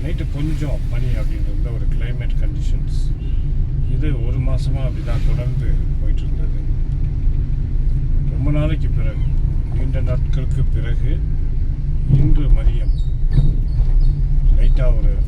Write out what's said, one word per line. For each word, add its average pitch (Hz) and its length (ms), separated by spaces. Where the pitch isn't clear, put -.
நைட்டு - 200
கொஞ்சம் 143 440
பனி 123 140
அப்படின்றது - 680
ஒரு - 160
கிளைமேட் - 500
கண்டிஷன்ஸ். - 720
இது 147 340
ஒரு 120 120
மாசமா 131 420
அப்படிதான் - 480
தொடர்ந்து - 460
போயிட்டு - 220
இருந்தது. - 360
ரொம்ப - 200
நாளைக்கு 147 380
பிறகு, - 300
நீண்ட 131 260
நாட்களுக்கு 143 600
பிறகு, - 560
இன்று - 360
மதியம் - 500
லைட்டா - 420
ஒரு - 180